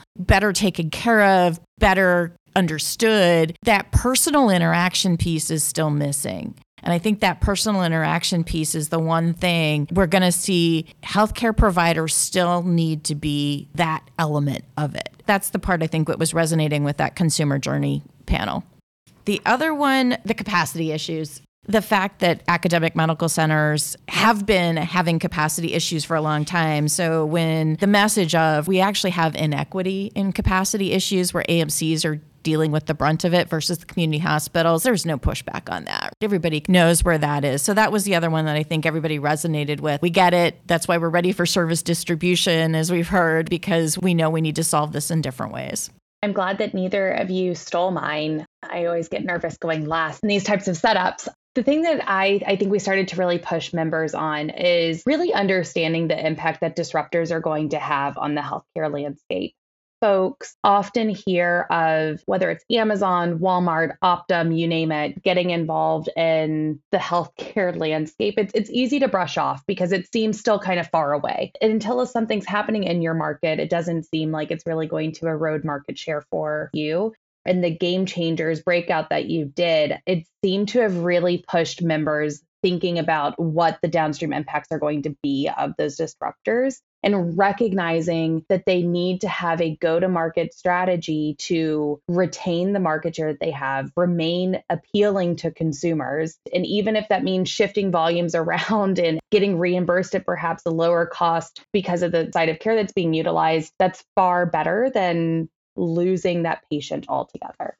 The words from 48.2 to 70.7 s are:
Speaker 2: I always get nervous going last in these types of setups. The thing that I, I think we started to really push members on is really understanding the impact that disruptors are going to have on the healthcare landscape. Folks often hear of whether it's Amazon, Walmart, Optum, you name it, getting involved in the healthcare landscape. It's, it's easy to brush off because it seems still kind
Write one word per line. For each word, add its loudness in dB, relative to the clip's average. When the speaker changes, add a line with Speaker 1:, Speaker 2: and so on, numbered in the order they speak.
Speaker 2:
I -6
always -2
get -6
nervous -4
going -4
last -4
in 0
these 2
types 0
of 0
setups. 0
The 0
thing 2
that 0
I, 2
I 2
think 0
we 2
started 0
to -10
really 0
push -4
members -2
on -4
is 0
really 0
understanding 0
the -2
impact -2
that -4
disruptors -2
are -2
going -2
to -4
have -4
on -4
the -2
healthcare -6
landscape. -8
Folks 0
often 2
hear 0
of 0
whether 0
it's -6
Amazon, 0
Walmart, 0
Optum, 2
you 0
name 0
it, -4
getting 2
involved 0
in 0
the 2
healthcare -4
landscape. -2
It's, -2
it's -2
easy 0
to 2
brush -2
off -2
because -2
it -2
seems 0
still 2
kind -2